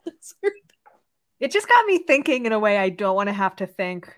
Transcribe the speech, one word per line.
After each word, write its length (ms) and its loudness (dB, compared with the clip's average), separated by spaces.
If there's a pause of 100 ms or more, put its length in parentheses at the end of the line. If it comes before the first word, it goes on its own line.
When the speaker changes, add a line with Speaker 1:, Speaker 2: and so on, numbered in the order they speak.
Speaker 1:
lizard. 480 -8 (880)
Speaker 2:
It 120 -4
just 180 -2
got 160 6
me 140 2
thinking 480 0
in 40 0
a 60 0
way 220 2
I 100 0
don't 260 -2
wanna 180 -2
have 240 -2
to 100 -8
think 500 -8